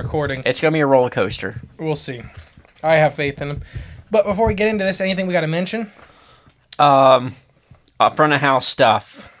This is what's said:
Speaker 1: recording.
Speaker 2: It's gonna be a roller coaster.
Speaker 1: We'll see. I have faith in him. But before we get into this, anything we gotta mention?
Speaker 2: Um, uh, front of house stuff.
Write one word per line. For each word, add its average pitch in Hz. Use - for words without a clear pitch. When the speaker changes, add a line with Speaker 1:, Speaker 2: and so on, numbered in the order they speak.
Speaker 1:
recording. 139
Speaker 2:
It's 127
gonna 156
be 156
a 143
roller 127
coaster. 110
Speaker 1:
We'll 156
see. 123
I 160
have 151
faith 143
in 143
him. 143
But 208
before 208
we 220
get 208
into 214
this, 190
anything 190
we 180
gotta 160
mention? 185
Speaker 2:
Um, 135
uh, 110
front 151
of 139
house 135
stuff. 113